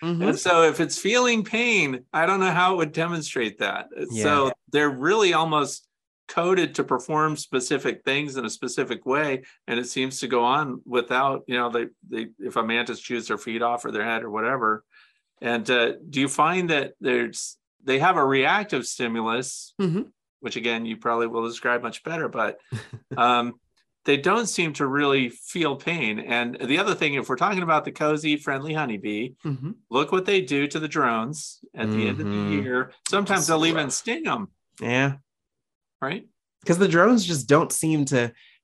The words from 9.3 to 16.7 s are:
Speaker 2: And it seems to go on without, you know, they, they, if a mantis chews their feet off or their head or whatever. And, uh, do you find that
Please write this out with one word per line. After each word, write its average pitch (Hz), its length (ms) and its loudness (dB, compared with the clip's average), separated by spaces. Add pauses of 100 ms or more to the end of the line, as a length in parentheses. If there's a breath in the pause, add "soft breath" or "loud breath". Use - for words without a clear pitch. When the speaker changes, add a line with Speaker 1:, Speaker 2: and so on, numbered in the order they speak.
Speaker 2:
And 120 120 -2
it 120 80 -6
seems 131 320 -4
to 131 80 -4
go 120 160 2
on 135 420 0
without, 127 640 0
you 127 100 -4
know, 120 140 0
they, 117 140 0 (240)
they, 113 180 -6 (120)
if 98 180 -8
a 113 60 0
mantis 117 360 -2
chews 117 300 -6
their 107 100 -2
feet 113 240 -6
off 120 220 -2
or - 60 -6
their 107 140 -2
head 113 180 -2
or 113 60 -10
whatever. 110 540 0 (580 soft breath)
And, 117 300 -2
uh, 117 220 4 (160)
do 131 120 -2
you 139 80 2
find 170 400 2
that 165 320 -2